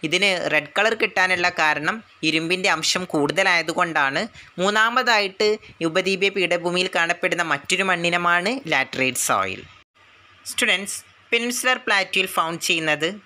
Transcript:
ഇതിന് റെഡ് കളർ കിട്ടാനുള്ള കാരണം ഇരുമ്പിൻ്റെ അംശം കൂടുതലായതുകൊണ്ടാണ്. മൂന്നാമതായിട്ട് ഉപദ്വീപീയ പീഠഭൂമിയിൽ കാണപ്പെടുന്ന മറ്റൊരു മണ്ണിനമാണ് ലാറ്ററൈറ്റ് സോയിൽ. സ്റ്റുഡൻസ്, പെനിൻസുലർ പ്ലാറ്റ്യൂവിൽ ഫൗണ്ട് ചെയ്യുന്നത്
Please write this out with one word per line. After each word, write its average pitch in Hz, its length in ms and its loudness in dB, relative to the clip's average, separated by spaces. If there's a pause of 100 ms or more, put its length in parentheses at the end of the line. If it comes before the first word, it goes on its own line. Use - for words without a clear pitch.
ഇതിന് 185 220 2 (240)
റെഡ് 147 240 0
കളർ 214 240 2
കിട്ടാനുള്ള 185 480 2 (120)
കാരണം 156 340 0 (320)
ഇരുമ്പിൻ്റെ 165 480 0
അംശം 160 280 -2 (100)
കൂടുതലായതുകൊണ്ടാണ്. 160 1080 0 (380)
മൂന്നാമതായിട്ട് 214 880 2 (420)
ഉപദ്വീപീയ 190 460 0
പീഠഭൂമിയിൽ 175 640 0
കാണപ്പെടുന്ന 170 560 0
മറ്റൊരു 185 380 -2
മണ്ണിനമാണ് 175 640 0 (200)
ലാറ്ററൈറ്റ് 131 560 0
സോയിൽ. 98 340 -2 (880)
സ്റ്റുഡൻസ്, 202 480 -2 (320)
പെനിൻസുലർ 247 560 0
പ്ലാറ്റ്യൂവിൽ 190 480 0
ഫൗണ്ട് 165 320 -2
ചെയ്യുന്നത് 156 400 0 (180)